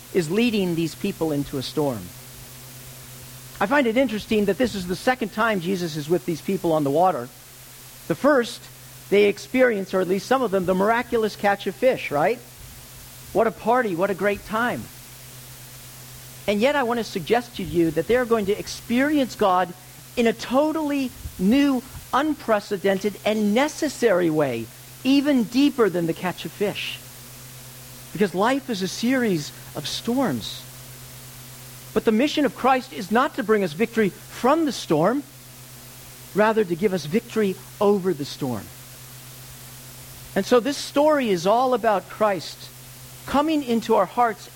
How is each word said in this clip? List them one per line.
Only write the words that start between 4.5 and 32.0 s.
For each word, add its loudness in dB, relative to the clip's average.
this 0
is -6
the -2
second -2
time 2
Jesus -2
is -8
with 0
these -2
people 0
on 4
the 0
water. 2
The 0
first, 2
they 6
experience, 0
or 2
at 0
least 0
some 2
of 0
them, 0
the 2
miraculous 2
catch 0
of -6
fish, 0
right? 2
What 4
a -2
party, 2
what 2
a 0
great -2
time. -2
And 2
yet 4
I 2
want 0
to -2
suggest -2
to -6
you 2
that 0
they 4
are 4
going 2
to 0
experience 0
God 2
in 4
a 4
totally 0
new, 4
unprecedented, 0
and 2
necessary 2
way, 0
even 4
deeper 4
than 0
the 2
catch -6
of -8
fish. -4
Because 0
life 0
is -4
a -2
series 0
of -8
storms. -2
But 0